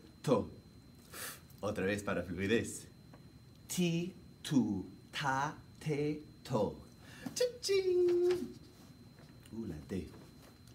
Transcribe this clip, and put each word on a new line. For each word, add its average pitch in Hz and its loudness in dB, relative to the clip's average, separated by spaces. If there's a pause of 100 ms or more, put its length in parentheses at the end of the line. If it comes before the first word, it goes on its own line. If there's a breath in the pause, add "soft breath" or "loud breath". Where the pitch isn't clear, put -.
(200)
to. 113 2 (1120 loud breath)
Otra 98 0
vez 101 2
para 95 0
fluidez. 98 0 (800)
Ti, 175 0 (280)
tu, 104 2 (260)
ta, 143 -2 (240)
te, 151 0 (200)
to. 107 0 (560 loud breath)
¡Chichín! 359 4 (960)
Uh, 110 -6
la 85 -6 (120)
T. 90 -4 (680 loud breath)